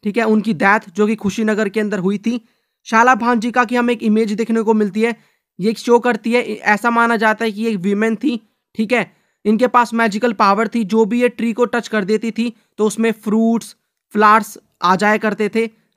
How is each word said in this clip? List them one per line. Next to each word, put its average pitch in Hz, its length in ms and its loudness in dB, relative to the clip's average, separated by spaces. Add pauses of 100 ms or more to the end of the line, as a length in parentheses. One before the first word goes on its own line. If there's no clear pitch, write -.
ठीक 208 140 -2
है, 233 80 0
उनकी 220 300 2
डेथ 202 360 2
जो 208 160 0
कि 220 100 0
कुशीनगर 214 520 -2
के 220 100 -4
अंदर 208 200 -2
हुई 196 180 0
थी। 226 220 -4 (480)
शाला 233 280 4
भांजिका 233 480 0
की 240 120 -4
हमें 240 180 0
एक 240 100 -6
इमेज 214 300 2
देखने 226 280 -2
को 220 140 0
मिलती 208 260 -2
है, 226 140 -2 (440)
ये 196 100 0
एक 226 100 -4
शो 240 200 2
करती 226 340 -2
है, 240 100 2
ऐसा 208 480 -2
माना 233 260 2
जाता 220 280 0
है 226 60 -2
कि 202 100 -10
ये 226 100 -2
एक 208 80 -2
वीमेन 208 380 0
थी, 233 220 -2 (380)
ठीक 220 160 -2
है, 226 180 -2 (340)
इनके 220 240 2
पास 233 240 2
मैजिकल 226 420 0
पावर 208 320 2
थी, 233 180 -4
जो 220 200 2
भी 240 160 -2
ये 247 100 2
ट्री 233 220 -4
को 240 140 2
टच 240 200 -6
कर 214 180 -2
देती 220 260 -2
थी 226 220 -4 (240)
तो 214 100 0
उसमें 220 260 0
फ्रूट्स, 226 640 -2 (380)
फ्लावर्स 208 440 4 (260)
आ 180 120 4
जाया 208 240 0
करते 208 300 -2
थे, 226 160 -2 (320)